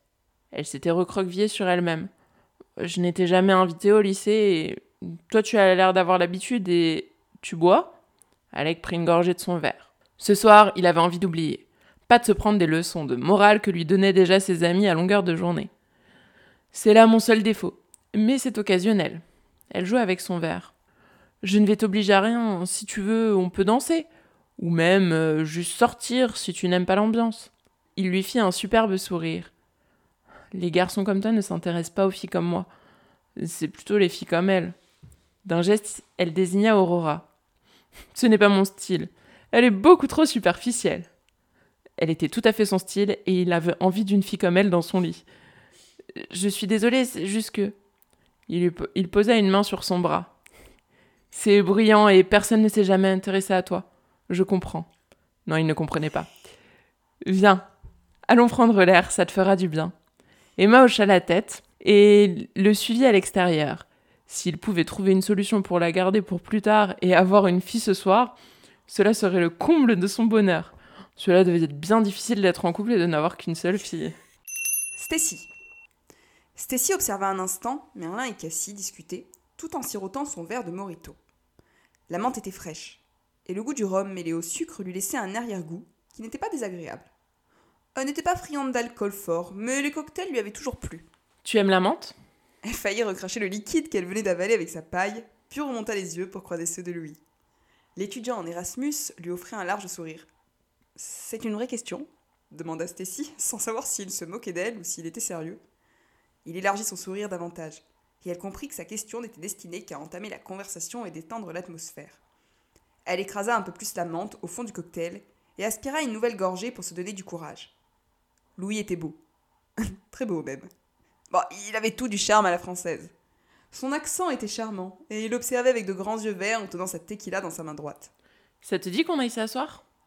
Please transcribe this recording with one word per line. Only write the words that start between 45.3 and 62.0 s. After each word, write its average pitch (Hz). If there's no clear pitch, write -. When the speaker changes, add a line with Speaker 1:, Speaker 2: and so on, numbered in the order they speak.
Speaker 1:
Je 180
suis 196
désolée, 233
c'est 190
juste 214
que » 208
Il 170
lui 175
po-, -
il 185
posa 208
une 208
main 196
sur 202
son 180
bras. « 170
C'est 202
brillant 208
et 185
personne 208
ne 214
s'est 208
jamais 190
intéressé 190
à 185
toi. 185
Je 180
comprends. » 180
Non, 160
il 160
ne 156
comprenait 156
pas. « 160
Viens, 190
allons 240
prendre 226
l'air, 180
ça 175
te -
fera 196
du 185
bien. » 160
Emma 233
hocha 214
la 190
tête -
et 208